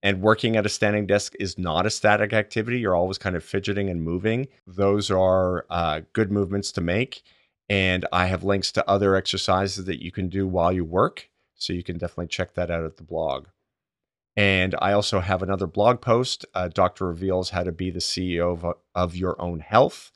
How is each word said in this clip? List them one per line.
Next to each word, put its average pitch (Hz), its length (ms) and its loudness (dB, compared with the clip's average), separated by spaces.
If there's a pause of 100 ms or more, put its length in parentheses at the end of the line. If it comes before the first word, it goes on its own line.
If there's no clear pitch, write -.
And 98 220 0
working 113 340 4
at 104 80 2
a 101 60 0
standing 104 360 0
desk 101 340 0
is 95 180 -6
not 87 260 0
a 107 60 0
static 104 420 2
activity. 113 460 -2
You're 101 160 2
always 92 240 0
kind 92 160 -4
of 82 100 -4
fidgeting 101 460 -2
and 85 100 -4
moving. 101 460 -2 (180)
Those 98 460 0
are, 92 580 2
uh, 82 340 -2 (100)
good 110 180 0
movements 101 420 -2
to - 80 -4
make. 92 440 -2 (440)
And 95 440 2
I 90 140 2
have 92 180 -2
links 98 280 0
to - 160 -2
other 98 280 4
exercises 95 680 -2
that 87 180 -6
you 87 100 -10
can 95 160 -4
do 95 180 -2
while 90 260 2
you 90 120 0
work. 92 440 0 (280)
So - 180 -6
you 87 80 -6
can 85 160 -8
definitely 85 300 -8
check - 260 -6
that 87 160 -2
out 82 140 -2
at 80 120 -8
the 87 60 -20
blog. 78 460 -4 (840)
And 95 440 4
I 98 140 2
also 101 280 2
have 92 220 0
another 95 240 -2
blog 110 340 2
post. 123 540 0
Uh, 90 140 -2
Doctor 92 400 0
reveals 92 420 -2
how 90 140 -2
to 87 80 -4
be 90 180 -4
the 87 100 -8
C 90 360 -4
E 85 40 0
O 87 120 0
of, 85 120 -8 (300)
of 90 220 -2
your 90 260 -2
own 85 180 -4
health, - 560 2